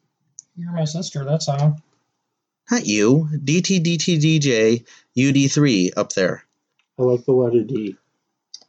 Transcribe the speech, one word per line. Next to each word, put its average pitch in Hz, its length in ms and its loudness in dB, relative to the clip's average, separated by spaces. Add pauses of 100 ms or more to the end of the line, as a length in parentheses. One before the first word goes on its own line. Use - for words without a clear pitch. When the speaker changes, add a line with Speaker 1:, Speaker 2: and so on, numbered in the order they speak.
(560)
Speaker 1:
You're 170 160 -12
my 165 140 -4
sister, 151 400 -8
that's 151 220 -4
how. 147 280 0 (960)
Speaker 2:
Not 233 160 -2
you. 113 420 2 (160)
D 156 180 0
T 190 180 0
D 170 180 0
T 165 200 -2
D 160 220 2
J 117 460 2 (300)
U 135 180 2
D 139 160 2
three 110 480 2
up 101 160 -2
there. 92 320 -2 (520)
Speaker 3:
I - 40 -6
like 123 240 0
the 135 80 2
letter 120 300 2
D. 110 340 -6 (720)